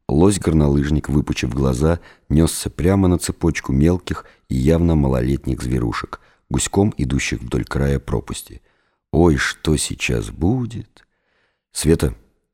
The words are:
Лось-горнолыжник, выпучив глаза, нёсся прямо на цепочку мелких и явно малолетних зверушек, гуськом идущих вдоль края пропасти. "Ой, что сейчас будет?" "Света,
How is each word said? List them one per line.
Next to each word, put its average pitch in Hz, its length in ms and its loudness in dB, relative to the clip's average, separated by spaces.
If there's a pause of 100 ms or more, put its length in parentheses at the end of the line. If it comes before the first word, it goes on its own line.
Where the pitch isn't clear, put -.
Лось-горнолыжник, 76 1040 2
выпучив 69 420 -2
глаза, 67 480 0 (300)
нёсся 78 400 2
прямо 95 380 2
на 87 100 4
цепочку - 560 -4
мелких 85 500 0 (240)
и - 60 -6
явно 82 400 2
малолетних 65 680 0
зверушек, 60 580 -4 (280)
гуськом 98 480 0
идущих 65 460 -2
вдоль 60 240 -4
края 69 320 0
пропасти. - 640 -8 (500)
"Ой, 80 240 6
что - 400 -2
сейчас 55 540 -4
будет?" 113 760 -4 (680)
"Света, 76 420 2 (400)